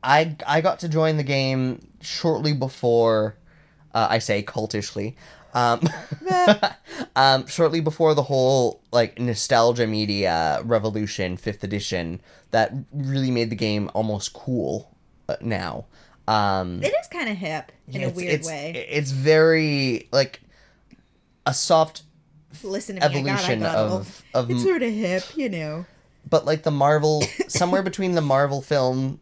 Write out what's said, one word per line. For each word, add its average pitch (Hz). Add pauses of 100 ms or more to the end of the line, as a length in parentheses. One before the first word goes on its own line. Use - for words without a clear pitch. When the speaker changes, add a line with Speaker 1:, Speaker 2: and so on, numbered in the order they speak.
Speaker 1:
I, 151 (100)
I 147
got 175
to 170
join 160
the 147
game 131 (140)
shortly 151
before, 117 (560)
uh, 113
I 113
say 104
cultishly, 107 (360)
um, 120 (260)
<laughs> -
Speaker 2:
Ah. 359 (400)
Speaker 1:
um, 131
shortly 165
before 156
the 143
whole, 131 (120)
like, 117
nostalgia 117
media 95
revolution, 104
fifth -
edition, 92 (320)
that 110 (200)
really 135
made 117
the 107
game 104
almost 107
cool, 101 (340)
uh, -
now. 92 (420)
Um, 95
Speaker 2:
It 415
is 659
kinda 226
hip 160 (160)
in 139
a -
Speaker 1:
it's, 175
Speaker 2:
weird 175
Speaker 1:
it's, 156
Speaker 2:
way. 156
Speaker 1:
it's 143
very, 147
like, 135 (1040)
a 135
soft 160 (600)
Speaker 2:
Listen 196
to -
me, 151
I -
got, 139
I 135
Speaker 1:
evolution 131
Speaker 2:
got 104
a 110
Speaker 1:
of, 110 (100)
of 123
Speaker 2:
It's 123
Speaker 1:
m- -
Speaker 2:
sorta 330
hip, 185 (120)
you 269
know. 165 (420)
Speaker 1:
But, 160
like, 156
the 160
Marvel, 147 (120)
Speaker 2:
<coughs> -
Speaker 1:
somewhere 180
between 185
the 170
Marvel 139
film 131